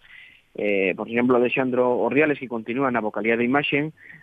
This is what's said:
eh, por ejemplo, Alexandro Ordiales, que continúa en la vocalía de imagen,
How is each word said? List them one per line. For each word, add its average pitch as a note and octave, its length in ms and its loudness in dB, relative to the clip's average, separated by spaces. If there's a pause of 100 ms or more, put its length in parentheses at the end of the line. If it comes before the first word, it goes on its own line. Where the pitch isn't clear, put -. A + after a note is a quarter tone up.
(560)
eh, G2 380 0
por G#2+ 140 -6
ejemplo, B2 280 2
Alexandro B2 600 2
Ordiales, C3+ 420 2
que C3+ 100 -10
continúa A#2+ 400 -4
en A#2+ 60 0
la A#2 60 0
vocalía G#2+ 380 0
de A#2+ 60 0
imagen, D3 500 0 (280)